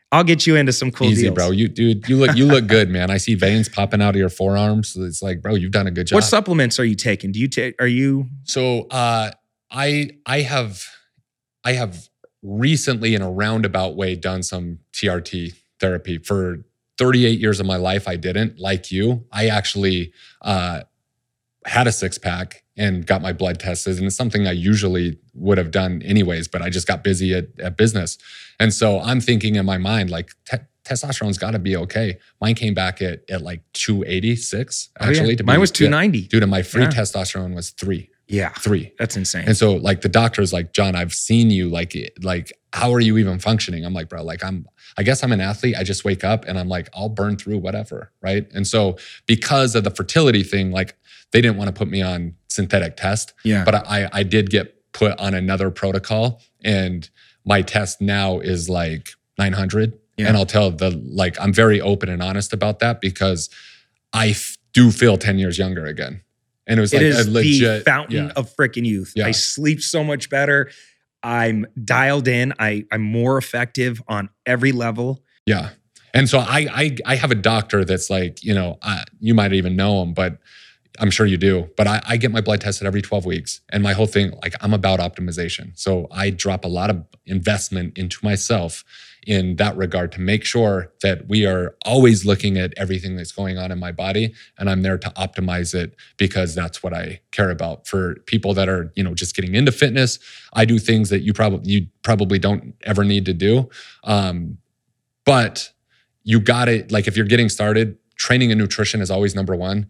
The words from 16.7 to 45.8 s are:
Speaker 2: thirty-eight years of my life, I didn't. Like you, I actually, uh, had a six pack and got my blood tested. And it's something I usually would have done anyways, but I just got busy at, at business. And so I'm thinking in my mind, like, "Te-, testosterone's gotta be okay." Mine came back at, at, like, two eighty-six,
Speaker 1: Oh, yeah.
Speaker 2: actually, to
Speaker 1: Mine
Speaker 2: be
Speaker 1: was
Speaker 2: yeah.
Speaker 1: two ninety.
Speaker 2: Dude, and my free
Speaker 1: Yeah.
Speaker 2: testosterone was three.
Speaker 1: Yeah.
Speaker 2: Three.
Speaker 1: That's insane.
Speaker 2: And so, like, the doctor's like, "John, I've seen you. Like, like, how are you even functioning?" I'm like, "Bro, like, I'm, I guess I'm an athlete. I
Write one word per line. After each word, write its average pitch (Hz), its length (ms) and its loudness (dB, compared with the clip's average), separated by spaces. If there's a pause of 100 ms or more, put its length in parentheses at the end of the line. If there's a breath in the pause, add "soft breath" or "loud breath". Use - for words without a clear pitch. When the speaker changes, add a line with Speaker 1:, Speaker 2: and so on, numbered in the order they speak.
Speaker 2:
thirty-eight 123 420 4
years 104 200 0
of 95 60 -2
my 92 120 0
life, 92 300 -2
I 90 80 -4
didn't. 90 440 -4
Like 95 320 -4
you, 113 400 -2
I 107 160 0
actually, 95 680 0 (300 soft breath)
uh, 90 380 -2 (840)
had 123 220 2
a 110 40 2
six - 280 -6
pack 90 440 -8 (140)
and 92 300 -2
got 95 160 0
my 90 100 -4
blood 87 260 -4
tested. 90 380 -4
And 92 80 -2
it's 98 100 -2
something 107 300 -2
I 92 60 0
usually 90 640 0 (160)
would 95 240 2
have 82 140 -2
done 90 320 -2
anyways, 87 440 0
but 85 140 -6
I 87 80 -6
just 90 160 -4
got 90 180 -2
busy 92 300 0
at, 90 140 -2 (120)
at 90 160 -8
business. 107 440 0 (400 loud breath)
And 113 120 2
so 101 280 2
I'm 120 200 0
thinking 110 360 0
in 95 100 0
my 95 140 0
mind, 98 320 -2
like, 85 200 -8 (140)
"Te-, - 120 -6 (260)
testosterone's 120 560 -4
gotta 107 180 -4
be 92 180 -2
okay." 90 440 -4 (200 soft breath)
Mine 110 140 0
came 107 220 -2
back 92 260 -4
at, 87 300 -6
at, 90 100 -6
like, 85 220 -12 (100)
two 101 320 -2
eighty-six, 110 840 -4 (100)
Speaker 1:
Oh, 110 60 -4
yeah. 123 40 2
Speaker 2:
actually, 143 280 2
to 101 60 -4
Speaker 1:
Mine 120 120 4
Speaker 2:
be 180 60 6
Speaker 1:
was 196 100 4
Speaker 2:
yeah. 151 160 4
Speaker 1:
two - 20 4
ninety. 151 380 2
Speaker 2:
Dude, 110 160 4
and 98 80 2
my 95 100 0
free 120 220 0
Speaker 1:
Yeah. 156 60 4
Speaker 2:
testosterone 95 680 -4
was 85 160 -10
three. - 400 -6 (160)
Speaker 1:
Yeah. 95 220 -2 (100)
Speaker 2:
Three. 98 400 0
Speaker 1:
That's 117 180 -4
insane. 90 300 -4
Speaker 2:
And 107 100 4
so, 104 180 4
like, 92 260 0
the 101 80 0
doctor's 107 440 2
like, 87 200 -6
"John, 98 220 2
I've 87 180 -4
seen 117 380 4
you. 90 180 2
Like, 85 260 -6 (260)
like, 90 300 -6 (220)
how 123 200 2
are 123 60 4
you 110 180 4
even 95 220 2
functioning?" 92 460 -2
I'm 90 80 -6
like, 82 160 -8
"Bro, 82 140 -12
like, 82 200 -10
I'm, 95 240 -8 (300 soft breath)
I 101 60 -2
guess 131 200 2
I'm 123 80 0
an 98 100 2
athlete. 104 360 -2
I 95 60 -4